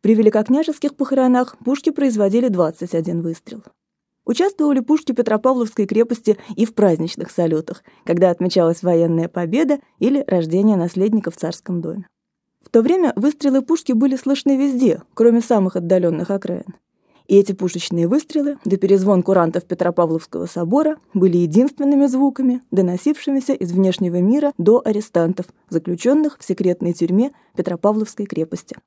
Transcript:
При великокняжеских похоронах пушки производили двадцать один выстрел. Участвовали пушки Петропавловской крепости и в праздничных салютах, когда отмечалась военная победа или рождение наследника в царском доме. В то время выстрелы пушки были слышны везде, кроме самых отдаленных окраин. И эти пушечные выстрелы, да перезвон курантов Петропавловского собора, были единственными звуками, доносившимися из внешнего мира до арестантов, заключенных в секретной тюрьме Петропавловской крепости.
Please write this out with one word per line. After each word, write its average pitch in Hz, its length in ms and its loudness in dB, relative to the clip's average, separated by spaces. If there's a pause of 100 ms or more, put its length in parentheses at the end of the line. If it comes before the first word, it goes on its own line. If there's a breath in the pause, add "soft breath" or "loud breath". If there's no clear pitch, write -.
При 220 120 4
великокняжеских 226 800 2
похоронах 254 600 0
пушки 277 320 -2
производили 240 600 0
двадцать 175 440 -2
один 170 280 -4
выстрел. 165 420 -12 (640)
Участвовали 294 540 0
пушки 294 320 0
Петропавловской 233 760 0
крепости 220 520 0 (180 loud breath)
и 214 100 2
в 226 100 -12
праздничных 170 560 0
салютах, 165 520 -4 (220 soft breath)
когда 175 240 2
отмечалась 170 540 0
военная 170 440 2
победа 254 520 -2 (200 loud breath)
или 269 280 0
рождение 185 500 2
наследника 190 540 -2
в - 60 -16
царском 175 440 -6
доме. 165 260 -10 (540)
В - 80 -20
то 226 140 4
время 339 320 0
выстрелы 269 460 0
пушки 269 320 -2
были 262 240 0
слышны 277 380 -2
везде, 262 460 0 (120)
кроме 226 280 4
самых 202 340 0
отдаленных 175 540 0
окраин. 190 460 -8 (520)
И 190 80 4
эти 196 180 4
пушечные 175 540 -4
выстрелы, 285 580 -2
да 190 120 0
перезвон 190 460 2
курантов 175 420 0
Петропавловского 170 800 -2
собора, 269 520 0 (160)
были 180 240 2
единственными 277 680 2
звуками, 262 640 0
доносившимися 262 840 -2
из 180 180 -6
внешнего 180 500 0
мира 285 360 0
до 208 280 4
арестантов, 180 640 -2 (220)
заключенных 240 680 0
в - 80 -20
секретной 175 480 -2
тюрьме 190 380 0 (240 soft breath)
Петропавловской 202 680 -4
крепости. 160 600 -8